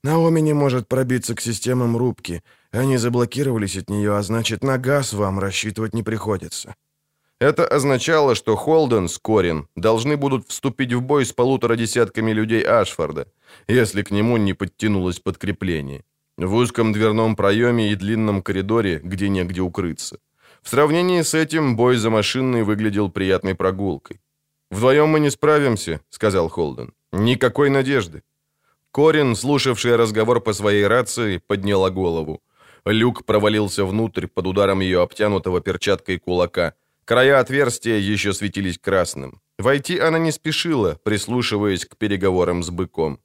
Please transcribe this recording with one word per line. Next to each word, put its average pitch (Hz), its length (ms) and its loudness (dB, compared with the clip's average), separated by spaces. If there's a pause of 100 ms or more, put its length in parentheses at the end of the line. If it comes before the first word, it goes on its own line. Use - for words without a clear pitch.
"Наоми 165 380 4
не 151 140 2
может 131 340 0
пробиться 127 460 -2
к - 60 -10
системам 117 560 -2
рубки. 113 460 -4 (300)
Они 131 260 0
заблокировались 120 760 -2
от 92 140 -8
неё, 104 260 0
а 104 60 0
значит, 113 420 -4
на 135 140 0
газ 131 340 -2
вам 98 260 -2
рассчитывать 104 560 -4
не 113 80 -4
приходится". 101 720 -6 (680)
Это 147 260 2
означало, 139 680 2
что 107 220 0
Холден 123 520 2
с - 100 -8
Корин 87 480 0 (100)
должны 113 400 0
будут 135 320 -2
вступить 131 440 -4
в 123 80 0
бой 135 240 0
с - 80 -6
полутора 123 440 0
десятками 113 560 0
людей 110 300 0
Ашфорда, 76 640 0 (420)
если 107 340 2
к - 80 -8
нему 110 280 2
не 98 160 0
подтянулось 95 640 -2
подкрепление. 80 880 -6 (340)
В 92 160 -2
узком 120 380 0
дверном 110 440 2
проёме 110 560 2
и 101 40 -2
длинном 104 460 -2
коридоре, 95 640 -2
где 92 240 -4
негде 92 320 -2
укрыться. 87 580 -6 (440)
В - 60 -18
сравнении 170 540 2
с - 120 -2
этим 151 420 0
бой 123 200 4
за 110 140 0
машинной 117 520 0
выглядел 104 480 0
приятной 95 440 0
прогулкой. 95 680 -4 (500)
"Вдвоём 139 400 4
мы 156 100 4
не 147 100 2
справимся", — 139 680 0 (100)
сказал 92 380 0
Холден. 67 440 -6 (200)
"Никакой 127 580 2
надежды". 131 520 -2 (680)
Корин, 147 460 4
слушавшая 123 600 0
разговор 113 440 2
по 107 140 -2
своей 101 320 2
рации, 110 600 0
подняла 98 440 0
голову. 82 500 -4 (460)
Люк 113 380 0
провалился 104 600 2
внутрь 95 420 -2
под 90 200 -6
ударом 95 340 2
её 90 220 2
обтянутого 92 580 0
перчаткой 92 580 -2
кулака. 87 560 -2 (300)
Края 131 340 4
отверстия 123 600 0
ещё 98 340 0
светились 95 460 -6
красным. 87 640 -4 (180)
Войти 143 400 0
она 160 200 2
не 160 140 0
спешила, 143 720 -2
прислушиваясь 104 800 -2
к - 120 -20
переговорам 90 640 0
с 82 80 -8
Быком. 82 540 -4